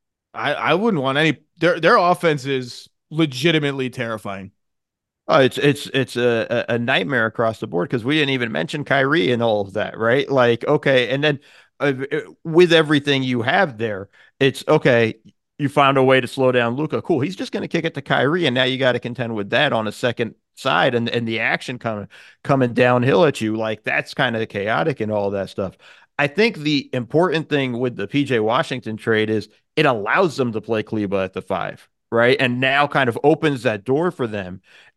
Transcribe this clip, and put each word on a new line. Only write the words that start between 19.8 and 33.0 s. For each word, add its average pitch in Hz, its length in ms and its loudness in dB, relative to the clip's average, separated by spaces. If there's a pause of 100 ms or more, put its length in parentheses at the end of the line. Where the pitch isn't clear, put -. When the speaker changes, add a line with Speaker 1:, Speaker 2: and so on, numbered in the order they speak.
Speaker 2:
a 104 40 -6
second 117 420 -4 (200)
side, 143 400 0
and, 117 140 -2
and 117 180 -4
the 113 120 -4
action 127 400 -4
coming, 107 300 -8 (340)
coming 131 320 0
downhill 123 500 4
at 139 160 0
you. 110 160 -2
Like, 110 280 -6
that's 143 280 -4
kinda 117 340 -2
chaotic 120 540 -4
and 107 120 -4
all 101 180 -2
that 98 200 -4
stuff. 95 260 -8 (420)
I 143 80 2
think 202 300 0
the 147 360 -2
important 151 560 0
thing 131 300 -2
with 123 180 -4
the 98 120 -8
P 143 160 0
J 120 160 0
Washington 113 560 -2
trade 110 340 0
is 110 180 -2 (280)
it 151 100 2
allows 127 500 0
them 123 160 -2
to 107 80 -6
play 110 220 -2
Kleber 101 400 -2
at 95 100 -4
the 92 100 -8
five, - 460 -8 (220)
right? 117 300 4
And 123 200 0
now 139 280 2
kind 135 200 0